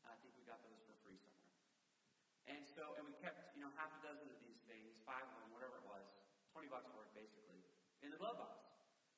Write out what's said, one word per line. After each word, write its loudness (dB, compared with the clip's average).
I -6
think -12
we -14
got -4
those -12
for -10
free -8
somewhere. -18
And 2
so, 2
and 2
we -2
kept, 0
you 0
know, 2
half 6
a -4
dozen 0
of -4
these -8
things, -6
five 6
of 0
them, -6
whatever 0
it -4
was, 0
twenty 0
bucks 2
worth, -6
basically, -6
in 4
the 2
glove 10
box. 0